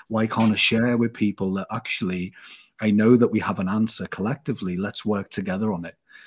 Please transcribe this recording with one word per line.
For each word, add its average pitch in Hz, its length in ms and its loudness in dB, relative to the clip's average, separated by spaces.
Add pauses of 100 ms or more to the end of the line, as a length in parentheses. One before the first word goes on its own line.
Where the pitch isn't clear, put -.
Why 113 180 0
can't 110 260 2
I 101 40 0
share 120 400 2
with 117 160 2
people 98 400 -2
that 95 180 -4
actually 92 600 -6 (480)
I 110 100 2
know 110 260 6
that 117 120 6
we 104 120 0
have 98 180 -4
an 92 100 -2
answer 110 380 -2
collectively? 98 720 -6
Let's 98 260 -6
work 104 260 -2
together 98 440 -2
on 85 100 -6
it." 85 120 -14 (300)